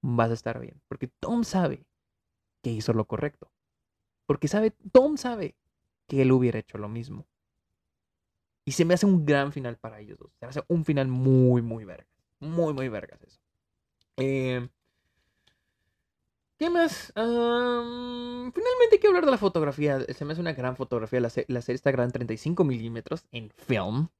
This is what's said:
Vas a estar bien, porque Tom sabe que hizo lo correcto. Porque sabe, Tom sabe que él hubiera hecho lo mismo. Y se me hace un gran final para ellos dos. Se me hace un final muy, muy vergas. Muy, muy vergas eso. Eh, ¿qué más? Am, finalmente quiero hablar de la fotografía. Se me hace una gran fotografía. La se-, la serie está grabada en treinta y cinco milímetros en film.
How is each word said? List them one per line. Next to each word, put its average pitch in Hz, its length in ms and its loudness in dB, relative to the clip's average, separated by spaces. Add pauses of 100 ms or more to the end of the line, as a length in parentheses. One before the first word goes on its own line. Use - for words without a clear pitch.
Vas 117 300 0
a 117 40 -2
estar 117 260 -8
bien, - 260 -16
porque - 220 -10
Tom 233 340 -4
sabe 170 420 -2 (760)
que 120 80 -4
hizo 110 220 -2
lo 110 140 0
correcto. 120 440 -8 (760)
Porque 143 200 0
sabe, 214 260 2 (200)
Tom 277 240 8
sabe 226 400 -8 (500)
que 135 160 2
él 131 80 6
hubiera 123 280 4
hecho 107 200 -12
lo 104 100 -10
mismo. 117 380 -12 (1400)
Y 139 80 -6
se 170 120 2
me 170 100 4
hace 190 120 2
un 180 180 4
gran 143 260 2
final 123 280 -8
para 110 200 -14
ellos 104 200 -20
dos. - 200 -20
Se - 60 -18
me 123 60 -16
hace 135 180 -8
un 170 160 0
final 139 240 0
muy, 127 540 6
muy 113 240 -8
vergas. 85 200 -18 (320)
Muy, 156 360 -2
muy 131 160 -4
vergas - 320 -12
eso. - 180 -20 (760)
Eh, 131 500 -4 (1900)
¿qué 320 100 -2
más? 339 480 0
Am, 240 1400 -2
finalmente 466 480 4
quiero 427 80 6
hablar 359 160 4
de 285 60 4
la 240 80 2
fotografía. 147 640 0
Se - 260 -8
me 151 60 -8
hace 170 100 -6
una 165 100 -4
gran 127 240 -6
fotografía. 120 440 -4
La 117 100 0
se-, - 180 -4
la 123 140 -4
serie 127 140 -4
está 139 140 0
grabada 123 180 0
en 123 40 -6
treinta 117 220 -6
y - 20 -8
cinco 170 260 -2
milímetros 117 680 -4
en 110 180 -12
film. 113 580 -2 (120)